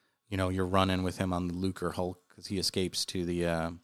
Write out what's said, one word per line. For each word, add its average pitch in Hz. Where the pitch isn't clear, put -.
you 101
know, 95
you're 92
running 95
with 90
him 95
on 90
the 87
Lucrehulk 90
'cause -
he 101
escapes 90
to 90
the, 87
uh, 85